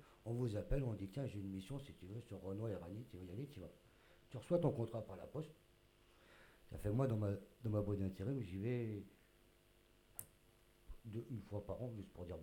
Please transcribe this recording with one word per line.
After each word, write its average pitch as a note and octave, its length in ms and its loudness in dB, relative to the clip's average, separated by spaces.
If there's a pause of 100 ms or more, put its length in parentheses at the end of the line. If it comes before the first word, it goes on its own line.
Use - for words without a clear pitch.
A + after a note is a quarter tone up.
(260)
on A#2 80 0
vous A#2+ 220 2
appelle, C3 280 4
on A#2 100 2
dit, « G2 200 -2
Tiens, C#3 140 0
j'ai G#2 120 -4
une G2 100 -4
mission, F#2+ 280 -4
si C#3 160 -10
tu F2+ 120 -16
veux, A2 160 -6
sur G#2 200 -10
Renault G2+ 280 0
et G2 60 0
Rani, F2+ 340 -6
tu - 80 -10
veux F2+ 80 -8
y E2+ 60 -8
aller, A#2+ 160 -4
tu C#3 120 -12
vas. » E2 100 -8 (600)
Tu - 80 -8
reçois F3 200 6
ton D3+ 140 8
contrat A#2 300 2
par F#2+ 160 -8
la - 80 -10
poste. - 280 -6 (1200)
Ça - 60 -4
fait, G#2 120 0
moi, B2 160 6
dans A2+ 120 4
ma, G#2 140 4 (320)
dans A#2 60 2
ma G#2 120 6
boîte G2 180 2
d'intérim, G2 420 2
j'y F#2 160 -4
vais A2 460 0 (2000)
deux, A2+ 240 -6
une A2 120 -4
fois G2+ 240 -6
par G2 180 -4
an, B2 120 -4
juste G2 180 -8
pour F2+ 120 -10
dire E2+ 180 -6